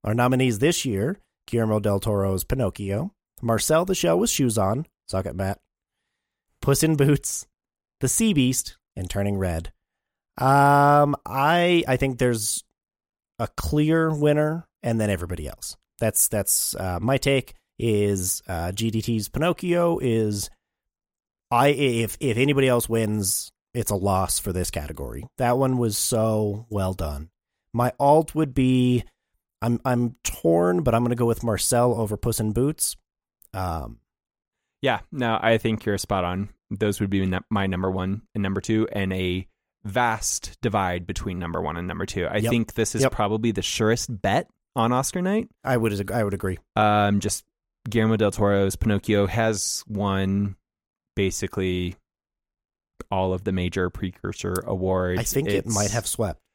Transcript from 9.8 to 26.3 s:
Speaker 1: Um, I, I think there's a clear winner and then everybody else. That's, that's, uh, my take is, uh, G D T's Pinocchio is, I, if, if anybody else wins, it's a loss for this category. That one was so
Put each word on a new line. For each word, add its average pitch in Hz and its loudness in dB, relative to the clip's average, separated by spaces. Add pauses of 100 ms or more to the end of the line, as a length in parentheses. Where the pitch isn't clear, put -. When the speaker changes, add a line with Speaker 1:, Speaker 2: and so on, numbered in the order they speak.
Speaker 1:
Um, 143 6 (100)
I, 170 2
I 131 2
think 131 -2
there's 117 0 (760)
a 117 -4
clear 156 2
winner 151 2 (160)
and 117 0
then 107 0
everybody 85 -4
else. - -14 (220)
That's, - 0
that's, - -2
uh, 90 -4
my 131 0
take 139 0 (260)
is, 101 0
uh, 87 -4
G 107 -4
D 110 -2
T's 110 -2
Pinocchio 170 0
is, 110 0 (1000)
I, 123 4
if, 123 0
if 117 0
anybody 135 4
else 123 2
wins, 107 -2 (220)
it's 117 -2
a 104 0
loss 95 0
for 98 -6
this 87 -2
category. 76 -8 (120)
That 123 2
one 131 2
was 113 0
so 110 0